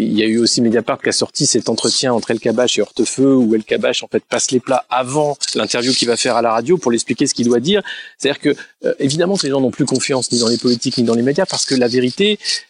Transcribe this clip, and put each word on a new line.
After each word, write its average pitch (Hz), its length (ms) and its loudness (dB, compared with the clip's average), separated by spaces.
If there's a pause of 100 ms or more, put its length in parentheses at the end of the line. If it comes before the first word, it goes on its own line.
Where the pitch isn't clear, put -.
il 110 180 0
y 107 40 2
a 110 40 0
eu 110 120 2
aussi 120 240 2
Mediapart 117 400 0
qui 117 80 0
a - 20 0
sorti - 340 -4
cet - 220 0
entretien 120 460 0
entre 110 160 -2
El 117 100 -2
Kabbach 120 380 0
et - 20 2
Hortefeux, 131 540 2
où 117 200 4
El 110 100 0
Kabbach, 117 380 -2
en 117 80 -14
fait, - 140 -2
passe - 260 -2
les 127 100 2
plats 131 280 -2
avant 135 480 0 (180)
l'interview 120 380 0
qu'il 120 160 0
va 117 80 2
faire 117 200 0
à 117 40 2
la 117 120 2
radio 120 260 2
pour 127 120 -2
lui 117 60 2
expliquer 131 300 -2
ce - 80 -2
qu'il 120 140 0
doit 120 120 4
dire. 185 220 0 (340)
C'est-à-dire 139 240 -2
que, 143 160 0 (300)
euh, - 120 0
évidemment 165 380 0
que 180 60 -4
les 143 80 -4
gens 139 100 0
n'ont 127 100 2
plus 143 140 -2
confiance 127 480 -2
ni 123 60 2
dans 117 100 0
les 117 80 2
politiques 123 400 0
ni 123 80 2
dans 113 100 2
les 117 60 2
médias, 147 240 2
parce 147 220 -4
que 143 80 -2
la 123 140 2
vérité, 127 500 0 (320)